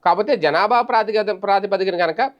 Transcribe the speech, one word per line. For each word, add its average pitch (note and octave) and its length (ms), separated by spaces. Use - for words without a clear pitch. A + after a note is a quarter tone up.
కాకపోతే G3+ 320
జనాభా F#3 440
ప్రాతిగత-, G#3+ 600
ప్రాతిపదికన G3 540
కనుక F3 440